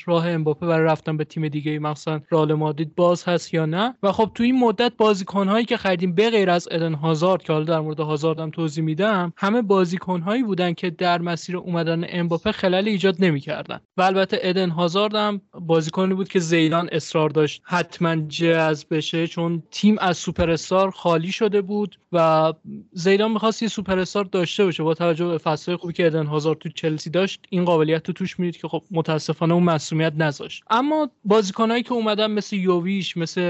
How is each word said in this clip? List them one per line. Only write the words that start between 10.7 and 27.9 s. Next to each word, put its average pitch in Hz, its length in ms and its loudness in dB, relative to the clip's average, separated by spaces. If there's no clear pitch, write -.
که 180 160 -6
در 175 300 0
مسیر 175 360 -6
اومدن 170 520 -2
امباپه 170 440 -2
خلل 190 360 0
ایجاد 190 300 0
نمی‌کردن. 151 600 -2
و 185 60 2
البته 190 400 2
ادن 185 280 0
هازارد 180 440 0
هم 208 260 0
بازیکنی 165 540 0
بود 190 140 -2
که 196 100 0
زیدان 165 540 2
اصرار 156 380 0
داشت 151 340 0
حتماً 170 520 -2
جذب 160 800 0
بشه، 165 300 -2
چون 170 440 -4
تیم 208 280 2
از 180 180 2
سوپر 170 340 -2
استار 185 400 2
خالی 170 420 0
شده 208 280 0
بود 208 380 -4
و 160 400 4
زیدان 196 400 2
می‌خواست 220 300 0
یه 220 60 0
سوپر 190 300 -2
استار 196 260 -2
داشته 185 400 0
باشه. 170 180 0
با 160 120 2
توجه 170 320 0
به 165 120 -2
فصل‌های 170 380 -2
خوبی 175 160 -8
که 175 140 2
ادن 156 200 2
هازارد 151 320 -2
تو 170 100 -10
چلسی 156 420 -4
داشت، 190 400 -2
این 180 140 0
قابلیت 160 440 2